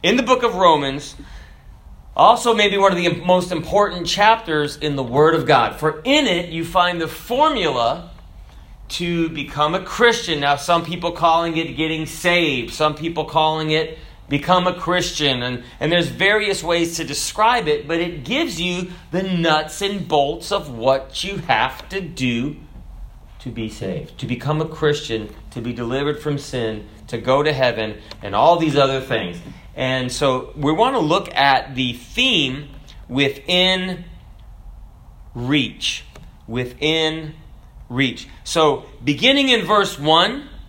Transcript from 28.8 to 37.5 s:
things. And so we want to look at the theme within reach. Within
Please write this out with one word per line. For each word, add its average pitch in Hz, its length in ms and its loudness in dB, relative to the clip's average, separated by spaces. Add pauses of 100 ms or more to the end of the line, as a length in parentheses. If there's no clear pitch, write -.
things. 110 400 -4 (340)
And 127 360 -2
so 131 440 0
we 147 160 0
want 233 240 4
to 220 60 2
look 160 320 0
at 135 400 4
the 123 200 -2
theme 151 760 -2 (400)
within 180 960 0 (1300)
reach. 123 680 -2 (420)
Within 156 880 -2 (540)